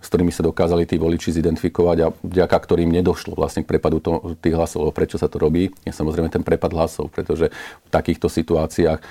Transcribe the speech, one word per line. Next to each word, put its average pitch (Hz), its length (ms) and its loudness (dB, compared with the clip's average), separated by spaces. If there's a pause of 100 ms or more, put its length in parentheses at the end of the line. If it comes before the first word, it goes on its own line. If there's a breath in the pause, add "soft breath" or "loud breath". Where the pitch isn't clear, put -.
s - 80 -20
ktorými 87 200 2
sa 82 160 -4
dokázali 85 400 2
tí 82 160 -2
voliči 82 320 0
zidentifikovať 82 720 2
a 80 80 0
vďaka 87 480 0
ktorým 85 320 2
nedošlo 87 400 0
vlastne 80 320 -2
k - 80 -6
prepadu 78 320 0
to-, 82 320 -4
tých - 160 0
hlasov. 82 400 -2
Prečo - 240 -2
sa - 160 -2
to - 80 -4
robí? 87 400 2
Je - 120 -8
samozrejme 80 360 -2
ten - 160 -2
prepad 82 320 0
hlasov, 78 320 -2
pretože 80 440 -2
v - 360 -18
takýchto 85 400 0
situáciách 80 720 0 (100)